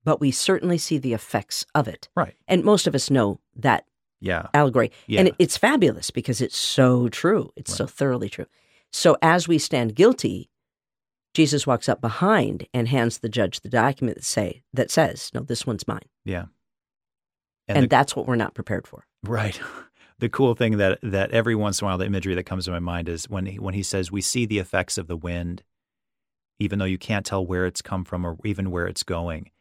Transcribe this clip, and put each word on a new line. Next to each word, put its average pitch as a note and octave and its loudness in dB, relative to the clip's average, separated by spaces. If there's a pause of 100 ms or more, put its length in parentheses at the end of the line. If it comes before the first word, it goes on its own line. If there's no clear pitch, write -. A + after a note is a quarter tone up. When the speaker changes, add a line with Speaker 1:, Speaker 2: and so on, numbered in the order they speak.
Speaker 1:
but D3+ 2
we C#3+ 2
certainly F3+ 0
see D#3 -2
the B2 -2
effects - -4 (100)
of C#3 2
it. - -14
Speaker 2:
Right. - -2 (120)
Speaker 1:
And F3+ 2
most G#3 4
of D3+ 0
us C3+ -2
know A#2 2 (160)
that A#2 2 (360)
Speaker 2:
Yeah. F2 -4
Speaker 1:
allegory. C3 4 (160)
Speaker 2:
Yeah. F#3+ 2
Speaker 1:
And F#3 6
it, - -2
it's - 2
fabulous G3+ 2
because B2 -4
it's - -4
so B2+ 4
true. E3+ 0
It's - -10
so - -4
Speaker 2:
Right. C3+ -8
Speaker 1:
thoroughly B2+ -2
true. - -12 (460)
So - 6
as E3 6
we E3 4
stand A#2+ -2
guilty, F3+ 4 (840)
Jesus D3 4
walks B2 0
up B2+ 2
behind C3 0
and A#2+ 0
hands A#2+ 0
the A#2 -6
judge G2+ -2
the - -16
document B2 0
that - -12
say, - -4 (100)
that A#2+ -2
says, - 0
"No, A#2+ -6
this A#2+ -6
one's G#2+ -6
mine." A2 -8 (160)
Speaker 2:
Yeah. F2+ -6 (1200)
Speaker 1:
And C#3 4
Speaker 2:
the A#2 4
Speaker 1:
that's C#3 4
what B2 -4
we're B2 0
not A2 -2
prepared G2+ -6
for. - -20 (180)
Speaker 2:
Right. G#2+ -4
<laughs> - -12 (500)
The A#2+ 0
cool A#2+ 2
thing A2 2
that, F#2+ 4
that G2 -2
every A2+ 2
once G#2 -2
in G#2 -4
a G2+ 0
while, F#2 0
the F#2+ -2
imagery G2 -2
that F2+ -2
comes F#2+ -6
to F2+ -6
my F2 -4
mind F2 -4
is E2 -8
when F#2+ -6
he, G2 -10
when F#2+ -6
he G2 -4
says, F#2 -4
"We G2+ -4
see A#2+ -2
the G#2 -2
effects F#2 -2
of E2+ -6
the F2 -6
wind, F2 -6 (960)
even G2+ -2
though F#2+ -2
you F#2 -2
can't G2+ -4
tell F#2+ -4
where F2+ -2
it's F2 -6
come F#2 -6
from F2+ -6
or E2 -8
even F#2+ -4
where F2 -2
it's - -8
going." E2+ -6